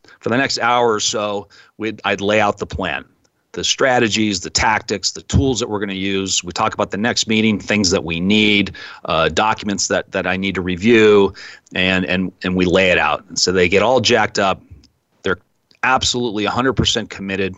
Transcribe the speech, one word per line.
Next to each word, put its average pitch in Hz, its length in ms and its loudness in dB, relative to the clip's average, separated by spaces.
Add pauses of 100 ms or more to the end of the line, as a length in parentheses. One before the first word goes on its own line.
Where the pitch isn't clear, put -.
(200)
for - 80 -8
the 113 80 0
next 131 220 -2
hour 120 340 2
or 107 80 -2
so, 104 480 -4 (300)
we'd, 110 260 -6
I'd 98 160 0
lay 104 180 2
out 104 200 2
the - 80 -6
plan, 76 400 -6 (460)
the 87 120 -8
strategies, 110 760 2
the 98 100 -10
tactics, 107 640 -2
the 95 100 -16
tools 135 360 0
that 113 120 -4
we're 104 100 -4
gonna 98 140 -4
use. 95 500 -4
We 87 80 -10
talk 110 220 -2
about 101 160 -4
the - 80 -6
next 117 280 -2
meeting, 110 320 2
things 101 320 0
that 92 140 0
we 82 160 -6
need, 104 520 2 (340)
uh, 80 240 0
documents 107 580 -2
that, 92 240 -4
that 92 140 -2
I 92 100 -2
need 95 200 -4
to 95 40 -2
review, 101 720 4 (420)
and, 92 300 2
and, 90 260 -2 (140)
and 90 120 -2
we 92 100 2
lay 92 240 4
it 85 80 4
out. 76 300 0
And - 100 -10
so - 120 0
they 90 180 2
get 95 140 2
all 123 180 4
jacked 107 380 0
up. 95 220 0 (600)
They're 95 160 -2 (440)
absolutely 120 600 0
a 98 60 0
hundred 123 240 0
percent 110 340 0
committed. 95 500 -6